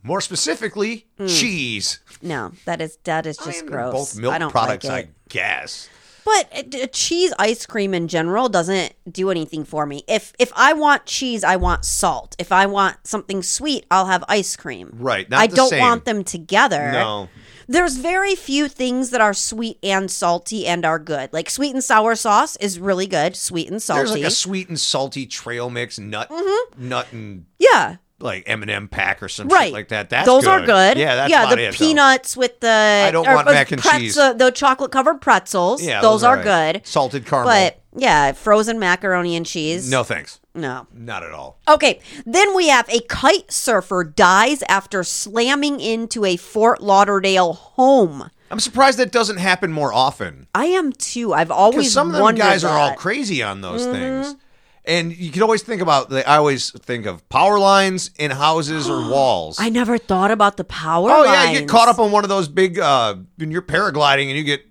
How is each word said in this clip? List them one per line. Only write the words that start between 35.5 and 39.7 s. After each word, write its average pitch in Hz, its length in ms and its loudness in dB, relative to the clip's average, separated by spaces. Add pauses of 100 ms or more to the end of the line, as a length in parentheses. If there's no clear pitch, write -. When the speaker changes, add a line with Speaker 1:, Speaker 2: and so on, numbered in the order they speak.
Speaker 1:
Yeah, 127 180 -2
Speaker 2:
Those 113 220 4
Speaker 1:
those - 20 -2
Speaker 2:
are - 80 6
Speaker 1:
are - 40 4
right. 165 380 2
Speaker 2:
good. 208 120 -10
Speaker 1:
Salted 135 400 -2
caramel. 147 260 2
Speaker 2:
But, 190 260 2 (180)
yeah, 151 360 4
frozen 214 460 2
macaroni 180 580 0
and 165 100 -6
cheese. 151 440 -6